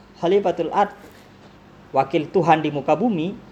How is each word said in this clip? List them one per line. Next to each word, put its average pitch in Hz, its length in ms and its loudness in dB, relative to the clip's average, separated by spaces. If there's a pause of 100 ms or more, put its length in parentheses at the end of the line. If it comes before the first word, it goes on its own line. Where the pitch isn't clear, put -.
(220)
Khalifatul 175 480 0
Ard, 196 240 0 (1000)
wakil 143 340 0
Tuhan 160 320 2
di 151 80 -2
muka 143 240 -2
bumi, 180 400 -2 (200)